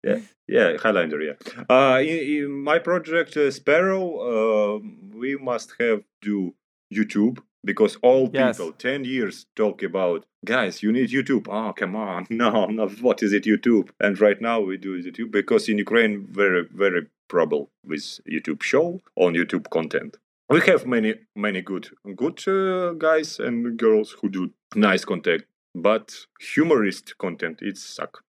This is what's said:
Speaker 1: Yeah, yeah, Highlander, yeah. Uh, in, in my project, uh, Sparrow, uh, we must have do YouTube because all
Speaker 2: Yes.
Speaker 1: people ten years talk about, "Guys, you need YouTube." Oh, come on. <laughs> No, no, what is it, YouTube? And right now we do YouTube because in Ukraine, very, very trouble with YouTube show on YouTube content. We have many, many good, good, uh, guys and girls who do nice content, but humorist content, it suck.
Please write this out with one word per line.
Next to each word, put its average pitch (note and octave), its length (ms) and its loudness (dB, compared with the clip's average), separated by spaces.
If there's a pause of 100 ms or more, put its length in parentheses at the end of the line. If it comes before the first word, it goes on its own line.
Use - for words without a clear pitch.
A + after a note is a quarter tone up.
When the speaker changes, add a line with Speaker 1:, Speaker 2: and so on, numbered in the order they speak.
Speaker 1:
Yeah, D3+ 160 0 (260)
yeah, F2 300 2
Highlander, E2+ 440 0
yeah. - 480 -12
Uh, C3 320 6
in, D3+ 440 -2
in C#3+ 60 -6 (120)
my D3+ 160 2
project, E3 580 -2
uh, C#3+ 140 2
Sparrow, B2 1300 0
uh, - 20 -8 (340)
we B2+ 240 -6
must B2+ 440 -6
have A2+ 220 0 (200)
do G2+ 320 -4 (380)
YouTube G#2+ 460 0 (260)
because G2+ 360 0
all C3 320 6
Speaker 2:
Yes. B2+ 260 0
Speaker 1:
people D#2+ 140 -8
ten C3+ 320 -6
years A#2+ 420 -6 (100)
talk G#2 260 0
about, F2 420 -2 (200)
"Guys, A2+ 400 -2
you A2 80 2
need A#2+ 180 0
YouTube." B2+ 400 -2
Oh, G#2 220 -4
come F#2+ 240 -4
on. F#2 320 -6
<laughs> - 20 -12
No, A2+ 360 2
no, A2 200 -2 (200)
what A2+ 180 2
is G2+ 80 2
it, G2+ 120 2
YouTube? G#2+ 440 2 (100)
And G2+ 220 0
right G#2 200 4
now A#2 200 -2
we F#2+ 160 -4
do F#2+ 160 -10 (100)
YouTube G#2+ 300 -10
because G#2 360 2
in G#2+ 100 0
Ukraine, G#2 520 0
very, F#2 320 2 (100)
very F2+ 340 0 (220)
trouble D#2 400 0 (160)
with D#2 200 -8 (300)
YouTube D#2 280 -6
show F3 380 0 (160)
on F2 180 4
YouTube E2+ 360 -2
content. D#2 460 -4 (320)
We D3 120 4 (100)
have D#3+ 160 4
many, A2 280 0 (220)
many G2+ 240 -4
good, F#2 300 -8 (260)
good, C3+ 220 -4 (100)
uh, F#3 440 -2
guys D#3+ 480 0
and A#2 360 -4
girls A2 360 2 (100)
who G2+ 80 -2
do F#2 200 -4 (240)
nice G2+ 300 4
content, E2+ 380 -2 (320)
but G2+ 400 0 (400)
humorist C3+ 640 0
content, E2+ 420 -6
it G2 180 -8
suck. - 520 -14